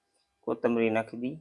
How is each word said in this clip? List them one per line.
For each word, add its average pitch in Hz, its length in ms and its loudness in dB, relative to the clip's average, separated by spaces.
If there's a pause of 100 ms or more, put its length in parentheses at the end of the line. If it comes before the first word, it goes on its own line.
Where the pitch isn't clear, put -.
(400)
કોથમરી 117 500 2
નાખી 113 300 -2
દઈએ. 139 200 -6